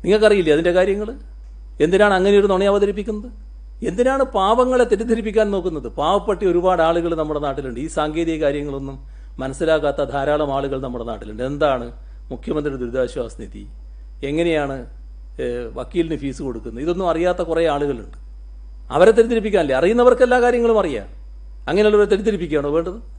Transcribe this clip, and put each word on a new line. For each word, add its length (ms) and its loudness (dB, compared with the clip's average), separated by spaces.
നിങ്ങൾക്കറിയില്ലേ 480 6
അതിൻ്റെ 200 4
കാര്യങ്ങൾ? 420 2
എന്തിനാണ് 340 6
അങ്ങനെ 240 6
ഒരു 80 4
നുണ 180 2
അവതരിപ്പിക്കുന്നത്? 680 0
എന്തിനാണ് 360 2
പാവങ്ങളെ 640 4
തെറ്റിദ്ധരിപ്പിക്കാൻ 680 2
നോക്കുന്നത്? 380 -2
പാവപ്പെട്ട 560 0
ഒരുപാട് 380 4
ആളുകൾ 320 2
നമ്മുടെ 260 -4
നാട്ടിലുണ്ട്. 400 -6
ഈ 60 -6
സാങ്കേതിക 580 -2
കാര്യങ്ങളൊന്നും 600 -4
മനസ്സിലാക്കാത്ത 680 0
ധാരാളം 520 0
ആളുകൾ 240 -2
നമ്മുടെ 240 -8
നാട്ടിലുണ്ട്. 380 -8
എന്താണ് 500 0
മുഖ്യമന്ത്രി 460 -4
ദുരിതാശ്വാസ 640 -4
നിധി, 260 -14
എങ്ങനെയാണ്, 600 0
ഏ, 320 -6
വക്കീലിന് 440 -4
ഫീസ് 260 -8
കൊടുക്കുന്നത്, 420 -8
ഇതൊന്നും 260 -2
അറിയാത്ത 320 0
കുറേ 240 0
ആളുകളുണ്ട്. 520 -2
അവരെ 200 8
തെറ്റിദ്ധരിപ്പിക്കാനല്ലേ? 680 4
അറിയുന്നവർക്ക് 460 6
എല്ലാ 180 4
കാര്യങ്ങളും 400 4
അറിയാം. 280 -4
അങ്ങനെയുള്ളവരെ 380 4
തെറ്റിദ്ധരിപ്പിക്കുകയാണോ 640 0
വേണ്ടത്? 480 -4